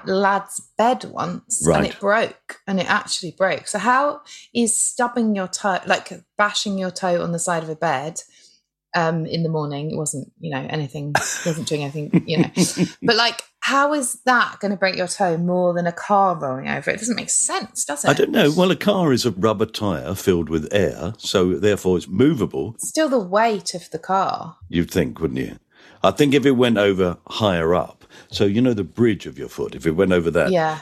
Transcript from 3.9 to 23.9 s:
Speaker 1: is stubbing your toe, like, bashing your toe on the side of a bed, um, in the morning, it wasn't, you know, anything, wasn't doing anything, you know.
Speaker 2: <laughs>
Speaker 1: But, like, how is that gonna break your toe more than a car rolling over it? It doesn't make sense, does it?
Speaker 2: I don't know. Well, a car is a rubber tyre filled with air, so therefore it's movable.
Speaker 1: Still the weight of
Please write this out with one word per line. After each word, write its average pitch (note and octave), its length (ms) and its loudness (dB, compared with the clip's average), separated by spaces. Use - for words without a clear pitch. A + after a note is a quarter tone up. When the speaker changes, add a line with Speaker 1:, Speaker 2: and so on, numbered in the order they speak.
Speaker 1:
is A#3 240 2
stubbing A#3+ 580 0
your F#3+ 120 -2
toe, F#3 400 -2
like, F#3 240 -2
bashing G#3 400 0
your F#3 140 -4
toe F3 320 0
on E3+ 80 -2
the E3+ 80 -2
side E3 240 -2
of D#3+ 60 -10
a D#3 60 -6
bed, D#3 460 -4
um, E3 300 0
in E3+ 180 -4
the D#3+ 60 0
morning, D3+ 420 -4
it C3+ 60 -6
wasn't, D3 420 -6
you E3 140 -8
know, C3+ 160 -6
anything, D3 440 -6
wasn't D#3+ 220 -4
doing D3 160 -2
anything, D3 440 -2
you D#3+ 120 -2
know. D#3+ 160 0
Speaker 2:
<laughs> - 480 0
Speaker 1:
But, A3+ 120 2
like, A3+ 260 0
how C#4 320 2
is C#4 320 -4
that A#3+ 340 2
gonna G3+ 180 -2
break F#3 180 0
your F3+ 120 -2
toe F3 300 0
more F3+ 360 2
than E3+ 140 0
a E3+ 40 -2
car G3 480 2
rolling C3+ 300 -6
over C#3+ 200 -4
it? - 60 2
It - 40 -8
doesn't A3+ 160 -4
make - 140 -8
sense, - 560 -2
does - 200 -6
it? E3 40 2
Speaker 2:
I C#3+ 40 6
don't - 180 2
know. F#3+ 200 4
Well, F3+ 200 4
a - 40 2
car F#3 360 2
is A#2+ 140 2
a A#2+ 60 0
rubber G2+ 340 0
tyre F2+ 500 -4
filled E2+ 340 0
with D#2 240 -2
air, F2 440 0
so F#2 380 2
therefore F#2 420 2
it's D#2+ 100 -6
movable. G#2 720 0
Speaker 1:
Still D#4 300 -2
the B3+ 100 0
weight G3+ 540 -2
of F3 180 -12